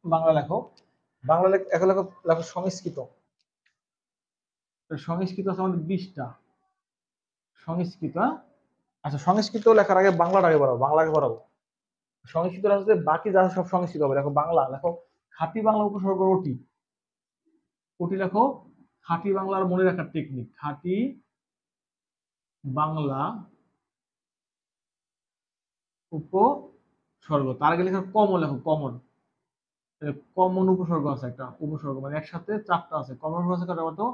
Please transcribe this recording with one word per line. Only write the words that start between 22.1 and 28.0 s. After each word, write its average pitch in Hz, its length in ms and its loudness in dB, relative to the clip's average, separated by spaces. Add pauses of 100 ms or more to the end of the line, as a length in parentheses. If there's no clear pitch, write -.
বাংলা 143 580 -2 (3000)
উপসর্গ। - 1400 -2 (120)
তার 151 140 4
আগে 180 100 0
লেখো 185 180 0 (140)